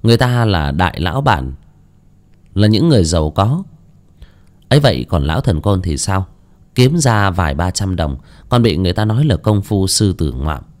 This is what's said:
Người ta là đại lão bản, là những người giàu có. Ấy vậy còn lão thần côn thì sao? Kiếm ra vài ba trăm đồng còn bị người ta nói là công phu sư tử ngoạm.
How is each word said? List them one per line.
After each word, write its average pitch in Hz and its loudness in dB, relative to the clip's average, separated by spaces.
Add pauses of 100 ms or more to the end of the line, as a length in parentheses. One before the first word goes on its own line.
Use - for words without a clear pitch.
Người 113 4
ta 123 0
là 80 0
đại 85 -2
lão 87 -2
bản, 76 0 (1000)
là 104 4
những 110 2
người 110 4
giàu 78 -2
có. 123 -2 (1040)
Ấy 139 4
vậy 85 0
còn 78 0
lão 78 -2
thần 78 0
côn 98 0
thì 80 -4
sao? 95 -2 (480)
Kiếm 135 2
ra 107 2
vài 82 -2
ba 87 -2
trăm 95 -4
đồng 73 -4 (320)
còn 120 2
bị 95 2
người 92 0
ta 107 -2
nói 110 0
là 131 2
công 107 0
phu 95 -2
sư 98 0
tử 73 -2
ngoạm. 71 -6 (180)